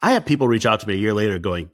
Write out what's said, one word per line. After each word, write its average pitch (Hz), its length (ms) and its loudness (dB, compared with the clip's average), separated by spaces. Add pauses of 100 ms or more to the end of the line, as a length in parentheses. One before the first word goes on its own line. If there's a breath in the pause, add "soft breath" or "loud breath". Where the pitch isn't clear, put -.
I 220 120 2
have 247 120 0
people 139 220 0
reach 117 180 2
out 110 160 2
to - 60 -10
me 101 60 -2
a 95 40 -2
year 107 160 0
later 104 260 0
going, 87 340 -6